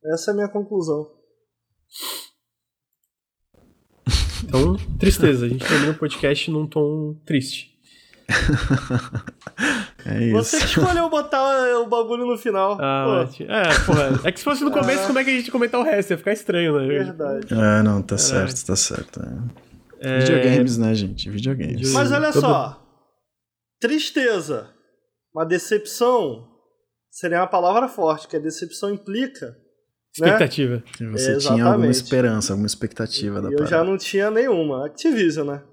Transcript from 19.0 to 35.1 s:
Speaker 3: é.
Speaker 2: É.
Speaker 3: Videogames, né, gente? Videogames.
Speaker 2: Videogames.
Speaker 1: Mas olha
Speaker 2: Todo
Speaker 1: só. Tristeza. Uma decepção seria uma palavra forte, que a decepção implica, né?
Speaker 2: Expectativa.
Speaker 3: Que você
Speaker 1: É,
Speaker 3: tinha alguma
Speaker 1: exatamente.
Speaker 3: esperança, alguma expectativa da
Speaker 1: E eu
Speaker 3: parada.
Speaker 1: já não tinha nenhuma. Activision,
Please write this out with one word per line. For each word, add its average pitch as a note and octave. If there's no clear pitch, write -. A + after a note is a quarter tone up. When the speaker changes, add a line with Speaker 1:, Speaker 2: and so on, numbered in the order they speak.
Speaker 3:
é. -
Speaker 2:
É. C3
Speaker 3:
Videogames, B2+
né, A2+
gente? G2
Videogames. B2
Speaker 2:
Videogames. C3+
Speaker 1:
Mas C4
olha D4+
Speaker 2:
Todo C#4+
Speaker 1:
só. F#3
Tristeza. A3
Uma D#3+
decepção G#3
seria F3
uma F#3
palavra F#3+
forte, D#3+
que -
a D#3
decepção D#3+
implica, G3+
né? D#3+
Speaker 2:
Expectativa. C#3+
Speaker 3:
Que A#2+
você C3
Speaker 1:
É, C#3
Speaker 3:
tinha C#3+
alguma A#2
Speaker 1:
exatamente. A#2+
Speaker 3:
esperança, A#2+
alguma G2+
expectativa G#2
da G2+
Speaker 1:
E C#3
eu D3
Speaker 3:
parada. D3+
Speaker 1:
já E3
não F#3+
tinha G3+
nenhuma. E3
Activision, E3+